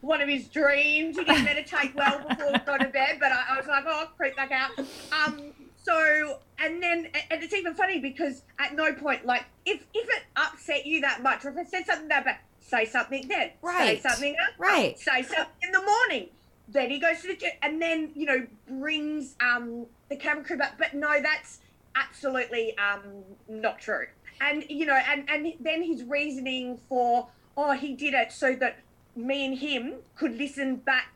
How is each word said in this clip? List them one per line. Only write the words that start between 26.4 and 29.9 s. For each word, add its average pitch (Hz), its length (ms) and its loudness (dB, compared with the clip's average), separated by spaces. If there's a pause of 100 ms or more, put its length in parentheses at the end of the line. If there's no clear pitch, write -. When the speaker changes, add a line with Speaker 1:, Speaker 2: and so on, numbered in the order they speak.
Speaker 1:
for, 247 380 2 (300)
"Oh, 285 160 2
he 269 200 -4
did 277 200 -2
it 247 180 2
so 262 240 2
that 254 220 -2 (380)
me 269 300 -2
and 262 120 -2
him 262 380 -4 (200)